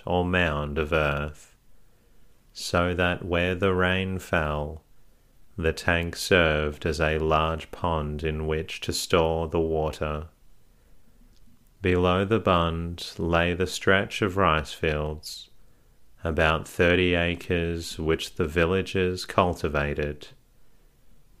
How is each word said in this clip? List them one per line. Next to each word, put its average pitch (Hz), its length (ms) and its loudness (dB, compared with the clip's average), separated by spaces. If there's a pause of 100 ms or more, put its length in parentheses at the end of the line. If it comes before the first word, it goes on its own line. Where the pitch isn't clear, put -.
or 90 180 2
mound 78 540 0
of 78 160 -2
earth, 73 640 -2 (960)
so 90 400 0
that 90 320 0
where 87 300 0
the 92 180 2
rain 92 460 0
fell, 76 680 -2 (720)
the 80 160 0
tank 85 420 0
served 76 720 2
as 78 140 -2
a 78 180 2
large 78 540 0
pond 76 500 -4
in 78 240 -4
which 78 340 -4
to - 120 -4
store 82 560 0
the 85 100 -2
water. 78 720 -2 (1500)
Below 90 420 2
the 107 140 2
bund 85 800 0
lay 85 360 2
the 90 120 0
stretch - 560 0
of 95 140 0
rice 78 360 2
fields, 76 800 -4 (720)
about 80 460 2
thirty 87 480 4
acres, 85 840 -2
which 82 380 -2
the 90 100 -2
villagers 90 800 0
cultivated. 73 1040 -2 (1120)